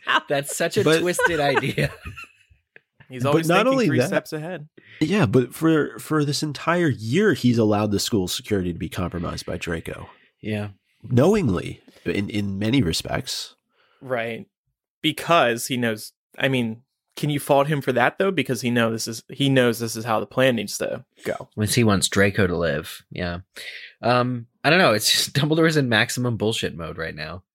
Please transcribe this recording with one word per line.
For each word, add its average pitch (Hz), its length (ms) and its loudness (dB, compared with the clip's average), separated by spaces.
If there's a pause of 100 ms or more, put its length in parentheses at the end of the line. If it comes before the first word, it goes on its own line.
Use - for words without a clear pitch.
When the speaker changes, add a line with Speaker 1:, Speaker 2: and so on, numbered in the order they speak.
Speaker 1:
about. - 200 0
Speaker 2:
That's 143 300 -4
such 170 200 -2
a 135 60 2
Speaker 3:
But 160 180 4
Speaker 2:
twisted 170 380 0
idea. 143 580 0
Speaker 4:
<laughs> - 40 -20 (1080)
He's 127 120 -10
Speaker 3:
But 131 80 0
Speaker 4:
always 160 180 4
Speaker 3:
not 175 100 6
Speaker 4:
thinking 247 160 4
Speaker 3:
only 254 120 2
Speaker 4:
three 131 140 4
Speaker 3:
that 123 80 2
Speaker 4:
steps - 260 -2
ahead. 156 340 -10 (320)
Speaker 3:
Yeah, 165 280 2
but 120 260 2
for, 160 460 0
for 151 260 0
this 143 160 -2
entire 165 460 0
year, 139 460 0
he's 123 260 2
allowed 107 320 2
the 95 80 2
school 92 280 0
security 90 460 -4
to 85 60 -8
be 82 100 -6
compromised 85 560 -6
by 85 120 -6
Draco. - 520 -8 (320)
Speaker 2:
Yeah. 104 280 -6 (340)
Speaker 3:
Knowingly, 127 800 2 (240)
in, 101 260 -2
in 101 260 -4
many 113 240 2
respects. - 720 -4 (480)
Speaker 4:
Right. 117 460 -6 (560)
Because 147 640 2
he 131 100 -2
knows, 113 360 -4 (260)
I 135 80 0
mean, 120 340 0 (340)
can 147 140 -4
you 147 100 -2
fault 139 280 4
him 151 140 0
for 135 120 -2
that, 123 240 2
though? 196 140 0
Because 131 300 -2
he 120 100 -2
know 117 200 2
this 113 160 -6
is, 113 220 -10
he 139 200 -2
knows 123 300 4
this 113 160 -6
is 113 100 -8
how 110 140 0
the 104 60 -4
plan 127 300 2
needs 104 240 -6
to - 260 -6 (200)
go. - 300 -6
Speaker 2:
Once 107 200 0
he 120 80 4
wants 98 240 4
Draco 98 400 2
to 87 100 -2
live. 80 540 -4
Yeah. 87 280 -6 (600)
Um, 123 460 0 (160)
I 139 60 2
don't 170 100 4
know. 139 140 4
It's 107 180 0
just - 220 0
<laughs> - 20 -8
Dumbledore's 160 420 2
in 131 120 2
maximum 117 480 0
bullshit 98 380 -2
mode 80 220 -10
right 80 180 -8
now. 78 280 -12 (120)